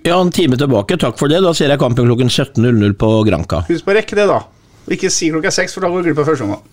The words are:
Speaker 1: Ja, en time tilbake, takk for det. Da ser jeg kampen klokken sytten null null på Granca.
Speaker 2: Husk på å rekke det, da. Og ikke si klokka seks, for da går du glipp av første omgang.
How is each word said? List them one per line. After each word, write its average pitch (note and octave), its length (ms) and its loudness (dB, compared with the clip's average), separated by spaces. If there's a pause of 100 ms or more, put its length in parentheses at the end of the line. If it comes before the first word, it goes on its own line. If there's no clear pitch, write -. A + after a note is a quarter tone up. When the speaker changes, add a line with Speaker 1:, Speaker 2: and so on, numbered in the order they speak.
Speaker 1:
Ja, F3 160 2
en F3+ 100 2
time D3+ 260 0
tilbake, C3 420 0
takk B2+ 200 -2
for C#3+ 100 0
det. D#3+ 140 2
Da F3 100 4
ser D#3+ 160 0
jeg C#3 100 2
kampen B2 280 0
klokken B2 240 2
sytten - 340 -2
null B2 100 4
null G#2 200 4
på A2 320 2
Granca. D#2+ 400 -2
Speaker 2:
Husk E3 180 -4
på G3 80 0
å G3+ 40 2
rekke G#3+ 200 -2
det, G3+ 120 2
da. B2 140 0 (440)
Og - 80 -6
ikke D3 160 -2
si D#3+ 240 -2
klokka D#3+ 160 -4
seks, - 240 -4
for F#3 80 -12
da F3+ 80 0
går F3+ 140 -2
du E3 80 0
glipp C#3+ 100 -2
av C#3+ 60 -2
første C3+ 180 -2
omgang. G2+ 140 -6 (120)